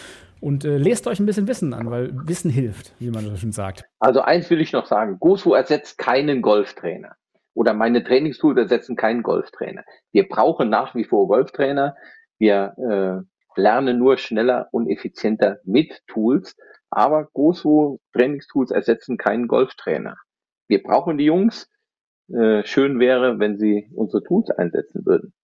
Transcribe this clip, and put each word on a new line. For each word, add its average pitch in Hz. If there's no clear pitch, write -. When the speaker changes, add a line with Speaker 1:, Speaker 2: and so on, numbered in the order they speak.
Speaker 1:
Und, 143
äh, 147
lest 196
euch 214
ein 202
bisschen 202
Wissen 180
an, 117
weil 120
Wissen 170
hilft, 117
wie 120
man 110
so 104
schön 107
sagt. 98
Speaker 2:
Also 127
eins 165
will 165
ich 156
noch 120
sagen, 104
Goswo 185
ersetzt -
keinen 135
Golftrainer. 104
Oder 117
meine 117
Trainingstools 135
ersetzen 117
keinen 113
Golftrainer. -
Wir 98
brauchen 135
nach 110
wie 117
vor 101
Golftrainer. 139
Wir, 98
äh, 95
lernen 120
nur 131
schneller 120
und 117
effizienter 107
mit -
Tools. 120
Aber 147
Goswo 151
Trainingstools 135
ersetzen 117
keinen 117
Golftrainer. 117
Wir 101
brauchen 143
die 143
Jungs. 185
Äh, 110
schön 135
wäre, 123
wenn 104
sie 104
unsere 107
Tools 220
einsetzen -
würden. -